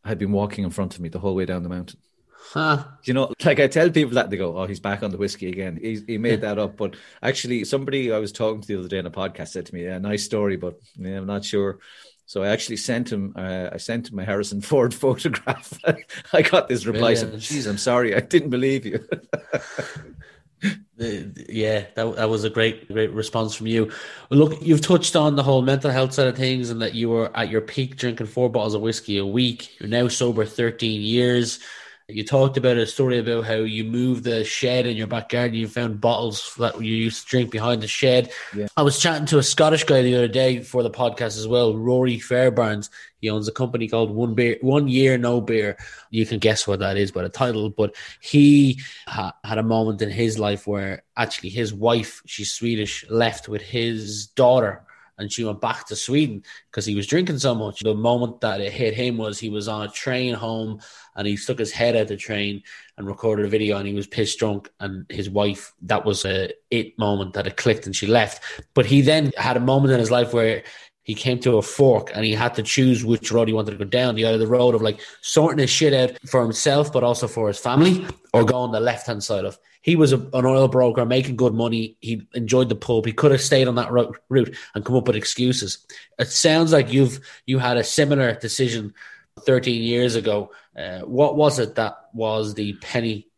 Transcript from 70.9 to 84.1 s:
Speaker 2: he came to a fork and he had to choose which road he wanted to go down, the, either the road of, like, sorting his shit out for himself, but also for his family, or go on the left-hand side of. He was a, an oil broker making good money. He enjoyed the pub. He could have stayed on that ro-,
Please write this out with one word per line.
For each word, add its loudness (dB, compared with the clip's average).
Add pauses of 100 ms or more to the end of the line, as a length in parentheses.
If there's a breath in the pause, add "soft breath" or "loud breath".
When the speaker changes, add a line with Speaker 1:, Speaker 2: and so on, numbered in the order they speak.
Speaker 2:
he -6
came -2
to 4
a 4
fork 4
and -2
he 2
had 0
to -2
choose 2
which 0
road 4
he 0
wanted -2
to -12
go -4
down, 0
the, 0
either 2
the 2
road 4
of, 2
like, 0 (200 loud breath)
sorting 2
his 2
shit 4
out 2 (100)
for 4
himself, 2
but 2
also 0
for -2
his -2
family, 4 (300)
or 8
go 4
on -2
the 0
left-hand -2
side -2
of. -8 (260 soft breath)
He 4
was 6
a, 6
an -2
oil 6
broker 4
making 0
good 4
money. -2
He -8
enjoyed 2
the 0
pub. 0
He -2
could 4
have 4
stayed 4
on 0
that -2
ro-, 2 (140)